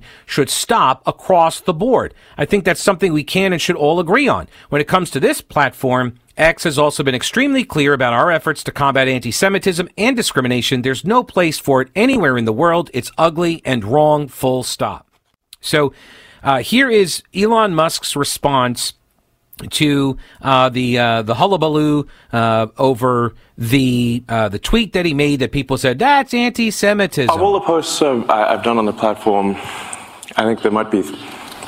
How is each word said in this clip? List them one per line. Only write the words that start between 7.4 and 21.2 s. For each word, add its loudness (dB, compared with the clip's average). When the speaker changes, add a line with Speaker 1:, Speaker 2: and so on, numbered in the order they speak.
Speaker 1:
clear 0
about 2
our 4
efforts -2
to -8
combat 2
anti-Semitism -2
and 0
discrimination. 0
There's -4
no 2
place -2
for 2
it -6
anywhere 2
in 0
the 0
world. 0
It's -6
ugly 0
and -2
wrong, 2
full -2
stop." -8
So, 0
uh, 0
here 2
is 2
Elon 2
Musk's -2
response -2
to, 0
uh, 4
the, -2
uh, 2